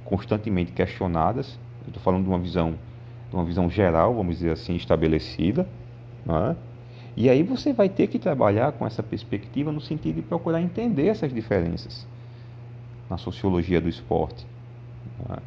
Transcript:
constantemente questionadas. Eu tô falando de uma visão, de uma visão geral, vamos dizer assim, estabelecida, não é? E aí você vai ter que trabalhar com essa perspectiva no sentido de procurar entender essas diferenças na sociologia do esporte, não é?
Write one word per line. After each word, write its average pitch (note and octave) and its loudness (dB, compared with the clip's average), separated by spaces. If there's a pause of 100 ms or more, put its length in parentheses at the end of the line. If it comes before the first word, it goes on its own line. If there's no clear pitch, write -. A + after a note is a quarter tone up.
constantemente G2+ 0
questionadas. F2+ 0 (300)
Eu - -12
tô - -12
falando F#2+ 2
de F#2 0
uma F2+ 2
visão, E2 0 (540)
de - -6
uma F2 2
visão E2+ 2
geral, F2+ 6
vamos F2 0
dizer E2+ 2
assim, D#2+ -2
estabelecida, E2 2 (580)
não E2+ 2
é? E3+ -2 (600)
E A#2 6
aí C3+ 8
você C4 0
vai G#3 6
ter - 4
que - -2
trabalhar B2 4
com A2 -4
essa - -2
perspectiva C3 -4
no D3+ -4
sentido D#3 -4
de D#3+ -4
procurar E3+ 0
entender F3+ 2
essas E3 0
diferenças F2 0 (1040)
na F2 -2
sociologia F2+ 2
do E2+ 0
esporte, - -2 (720)
não - -8
é? - -10